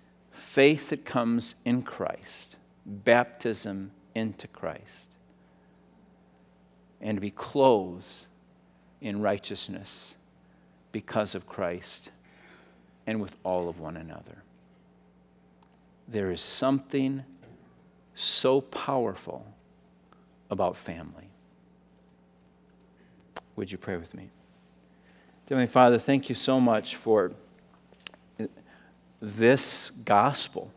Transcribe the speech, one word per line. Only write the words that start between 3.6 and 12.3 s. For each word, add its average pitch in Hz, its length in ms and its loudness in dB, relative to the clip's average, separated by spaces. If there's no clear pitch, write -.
into 110 340 -6
Christ, - 600 -12
and 107 160 -4
to 95 40 -4
be 101 100 -6
clothed 101 960 0
in 104 200 -6
righteousness - 960 -6
because 107 460 -2
of 90 100 -12
Christ - 640 -8